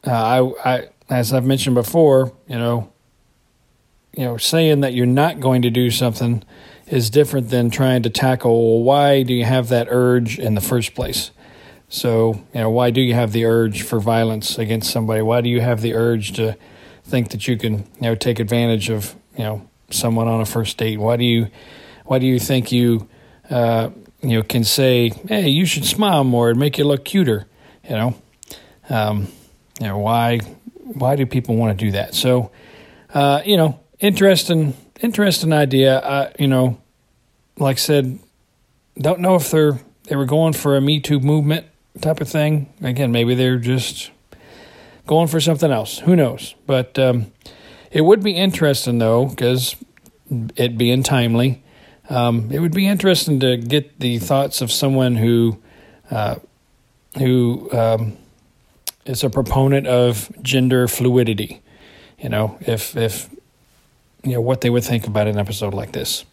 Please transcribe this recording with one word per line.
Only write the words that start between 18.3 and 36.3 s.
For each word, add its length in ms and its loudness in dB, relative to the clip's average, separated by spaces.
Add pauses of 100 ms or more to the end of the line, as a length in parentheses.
advantage 480 0
of, 260 -6 (220)
you 80 -6
know, 240 -8 (220)
someone 380 -2
on 120 0
a 60 -2
first 320 -6
date? 200 -4
Why 180 0
do 80 -2
you, 240 0 (560)
why 140 0
do 80 0
you 120 2
think 340 -2
you, 360 0 (420)
uh, 400 0 (320)
you 160 0
know, 40 0
can 220 -2
say, 460 2 (180)
"Hey, 200 0
you 180 2
should 180 -4
smile 400 0
more 260 2
and 80 0
make 200 -2
you 60 0
look 200 0
cuter"? 420 0 (380)
You 120 -6
know, 180 -2 (760)
um, 400 -2 (520)
you 60 -6
know, 120 -6
why, 420 0 (420)
why 340 -2
do 100 0
people 300 -2
wanna 180 0
do 180 -2
that? 220 -6
So, 360 0 (640)
uh, 300 2
you 120 2
know, 220 2 (220)
interesting, 720 2 (260)
interesting 520 0
idea. 460 4
Uh, 400 -2